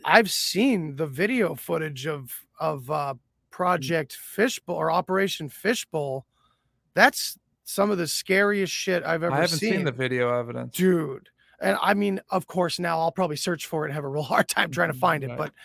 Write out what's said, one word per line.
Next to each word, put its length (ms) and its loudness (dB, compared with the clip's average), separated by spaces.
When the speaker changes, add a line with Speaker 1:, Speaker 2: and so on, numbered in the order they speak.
Speaker 1:
I've 260 6
seen 640 0
the 120 -4
video 480 0
footage 520 -6
of, 240 -8
of, 300 -4
uh, 260 -4
Project 640 0
Fishbowl 600 -4
or 160 0
Operation 580 0
Fishbowl. 760 -4
That's 440 4
some 260 0
of 60 0
the 100 -2
scariest 640 0
shit 320 -2
I've 200 0
ever 120 0
Speaker 2:
I 60 2
haven't 160 2
seen 200 0
Speaker 1:
seen. 60 0
Speaker 2:
the 80 0
video 480 0
evidence. 380 -8
Speaker 1:
Dude. 520 2
And 220 0
I 120 4
mean, 360 0
of 180 -2
course, 320 -2
now 200 0
I'll 120 0
probably 240 0
search 300 -4
for 180 -4
it 60 -4
and 60 -6
have 100 -6
a 20 -6
real 160 -2
<laughs> 0 -
hard 240 4
time 240 0
trying 220 2
to 40 -8
find 260 2
it, 60 -6
Speaker 2:
Right. 80 -8
Speaker 1:
but 140 -4